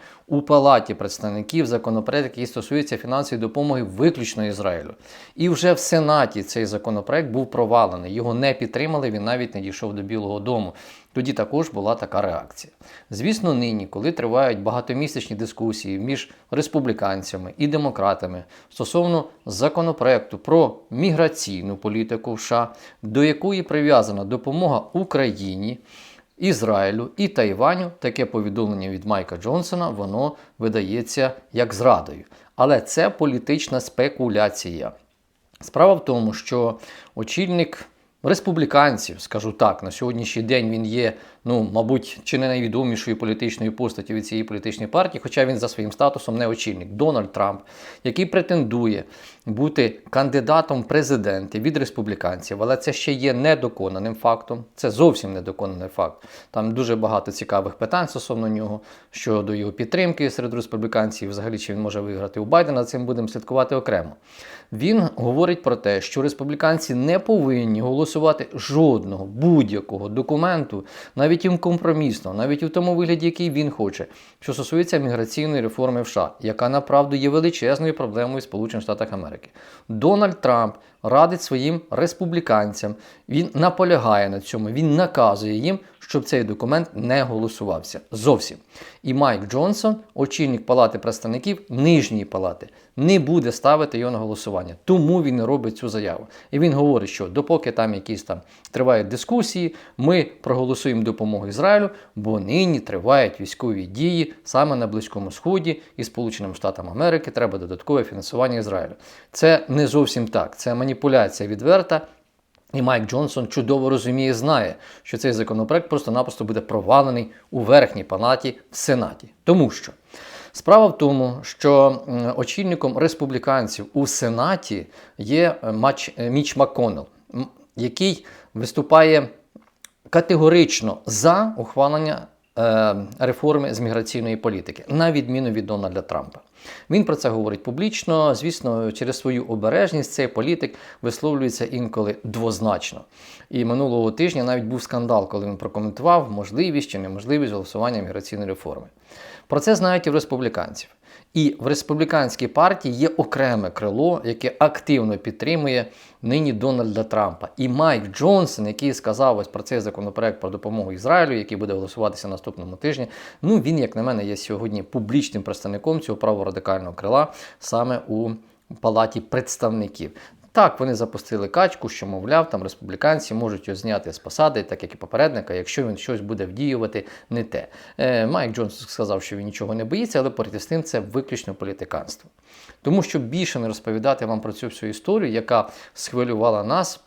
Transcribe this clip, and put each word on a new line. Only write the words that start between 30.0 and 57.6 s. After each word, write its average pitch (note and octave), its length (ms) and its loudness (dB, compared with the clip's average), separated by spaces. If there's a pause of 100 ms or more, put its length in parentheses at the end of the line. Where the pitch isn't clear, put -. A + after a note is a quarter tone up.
видається A2+ 720 -2 (220)
як A#2 200 0
зрадою. F#2 500 2 (320)
Але C3 260 4
це - 280 0
політична C#3 680 -2
спекуляція. G#2 1120 -2 (680)
Справа F#3 320 6
в E3+ 120 -4
тому, A#2 280 0
що A#2 460 -2 (360)
очільник F3 720 -2 (380)
республіканців, C#3+ 960 2
скажу G#2+ 300 -6
так, G2+ 320 2
на F#2+ 80 -8
сьогоднішній A#2 500 -4
день A2+ 280 0
він A2+ 160 -2
є, A2+ 280 0 (320)
ну, A#2 280 0
мабуть, A#2 500 0
чи - 140 -2
не C3 100 0
найвідомішою A#2+ 720 -2
політичною A2 580 -4
постаттю A2 380 -6
від A2 140 -4
цієї A2+ 160 -4
політичної G#2+ 440 -8
партії, F3+ 360 -2
хоча - 220 0
він C3 120 0
за A2+ 100 -4
своїм G#2+ 240 -8
статусом C#3 460 -2
не A#2+ 100 -2
очільник. G2 420 -6
Дональд A2 420 0
Трамп, G2 300 -2 (420)
який C3 220 0
претендує A#2+ 800 0 (420)
бути B2 540 0 (100)
кандидатом C#3 720 2
в A2 60 -8
президенти G#2+ 720 0
від D3 180 -2
республіканців, G2+ 840 -4
але B2+ 140 2
це C#3 160 -4
ще - 180 -4
є C3+ 220 0
недоконаним A2+ 840 0
фактом, A#2 480 0 (120)
це B2+ 160 -2
зовсім G#2+ 420 4
недоконаний F#2 560 -8
факт. - 340 -4 (280)
Там A2 200 -2
дуже A#2 240 0
багато G#2+ 360 0
цікавих G2 420 -2